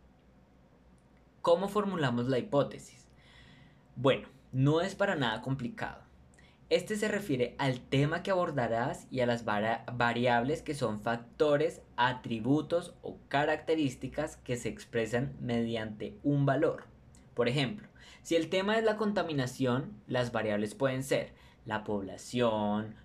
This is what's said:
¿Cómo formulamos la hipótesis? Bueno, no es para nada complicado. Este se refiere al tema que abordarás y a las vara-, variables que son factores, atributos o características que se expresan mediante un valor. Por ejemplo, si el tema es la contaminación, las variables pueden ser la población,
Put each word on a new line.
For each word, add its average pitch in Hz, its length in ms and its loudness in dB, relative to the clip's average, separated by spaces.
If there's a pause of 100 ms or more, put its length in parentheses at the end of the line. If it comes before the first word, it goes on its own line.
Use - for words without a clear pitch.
(1400)
¿Cómo 175 280 4
formulamos 156 580 0
la 131 100 2
hipótesis? - 680 -2 (880)
Bueno, 127 320 2 (240)
no 147 300 4
es 190 120 -2
para 196 220 0
nada 120 260 -2
complicado. - 600 -6 (680)
Este 180 280 0
se 214 100 -2
refiere 170 520 -2
al 135 200 0
tema 143 440 0
que 196 80 -2
abordarás 143 800 0
y 131 80 -2
a 120 80 2
las 117 180 0
vara-, 110 480 0
variables 120 680 2
que 151 100 -6
son 107 280 -2
factores, 147 800 0 (140)
atributos 127 1080 0
o 95 260 -12
características 151 1120 0
que 123 200 -4
se 113 120 -6
expresan 120 720 -2
mediante 113 840 -4
un 143 220 2
valor. 139 400 4 (500)
Por 120 120 2
ejemplo, 120 400 -2 (360)
si 170 120 0
el 160 140 0
tema 196 300 2
es 220 40 0
la 214 140 4
contaminación, 143 960 0 (140)
las 123 240 0
variables 107 420 0
pueden 131 300 -2
ser - 300 -2 (320)
la 107 180 -4
población, 107 1200 -2